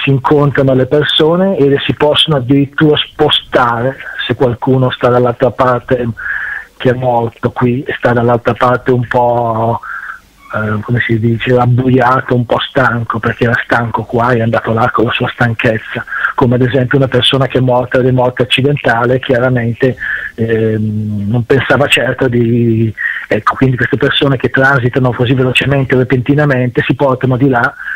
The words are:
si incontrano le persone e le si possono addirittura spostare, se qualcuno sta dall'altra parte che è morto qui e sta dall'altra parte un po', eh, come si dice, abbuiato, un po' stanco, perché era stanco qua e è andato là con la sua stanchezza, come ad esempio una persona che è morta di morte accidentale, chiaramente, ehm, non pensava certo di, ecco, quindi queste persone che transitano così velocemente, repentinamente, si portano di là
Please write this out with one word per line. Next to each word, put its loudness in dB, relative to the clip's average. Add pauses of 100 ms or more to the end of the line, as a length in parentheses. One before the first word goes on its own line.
si 0
incontrano 2
le 2
persone 2
e 2
le 2
si -4
possono 2
addirittura 2
spostare, 0 (300)
se -2
qualcuno 0
sta -2
dall'altra 2
parte 0 (680)
che 0
è 2
morto -2
qui 0
e -6
sta 0
dall'altra 0
parte 0
un 0
po', 0 (760)
eh, -4
come -2
si 0
dice, 0
abbuiato, 2
un 2
po' 0
stanco, -2
perché -2
era 0
stanco -2
qua 0
e 2
è 0
andato -2
là 0
con 0
la -4
sua -2
stanchezza, -2 (320)
come 2
ad 2
esempio 0
una 2
persona 0
che -2
è 4
morta 0
di 2
morte 0
accidentale, 0
chiaramente, 0 (400)
ehm, -2
non 0
pensava 2
certo 0
di, 2 (340)
ecco, -2
quindi 2
queste -2
persone 0
che -2
transitano 2
così 0
velocemente, 0
repentinamente, 0
si 0
portano 0
di 2
là 0 (220)